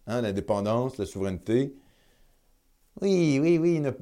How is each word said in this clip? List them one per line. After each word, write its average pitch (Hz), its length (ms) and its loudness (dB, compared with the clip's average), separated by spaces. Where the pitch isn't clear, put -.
hein, 120 160 -4
l'indépendance, 107 800 -2
la 98 80 -4
souveraineté. 101 680 -2
Oui, 175 400 2
oui, 170 160 4
oui, 165 220 2
ne, 147 100 -2